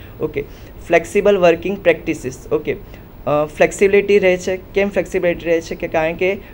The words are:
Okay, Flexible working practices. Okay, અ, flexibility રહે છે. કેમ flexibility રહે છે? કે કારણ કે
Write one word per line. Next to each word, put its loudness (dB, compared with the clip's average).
Okay, -6
Flexible 2
working 2
practices. -2
Okay, -2
અ, 0
flexibility 2
રહે 4
છે. -4
કેમ -2
flexibility -2
રહે 0
છે? -10
કે -8
કારણ -2
કે -2